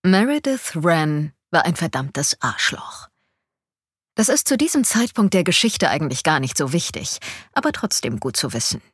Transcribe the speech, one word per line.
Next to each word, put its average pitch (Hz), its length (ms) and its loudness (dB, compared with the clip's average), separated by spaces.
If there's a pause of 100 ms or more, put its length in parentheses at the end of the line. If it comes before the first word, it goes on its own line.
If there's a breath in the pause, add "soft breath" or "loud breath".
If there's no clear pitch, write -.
Meredith 262 720 0
Wren 151 580 0 (180)
war 170 140 2
ein 170 100 0
verdammtes - 680 -2
Arschloch. - 680 -4 (1040)
Das 220 140 2
ist 285 180 2
zu 262 100 2
diesem 294 260 2
Zeitpunkt 226 500 2
der 180 100 4
Geschichte 185 460 2
eigentlich 139 340 -2
gar 156 160 4
nicht 135 180 -4
so 139 160 0
wichtig, - 460 -4 (340 loud breath)
aber 285 180 0
trotzdem - 480 -4
gut 127 160 -6
zu - 180 -2
wissen. - 280 -4 (120)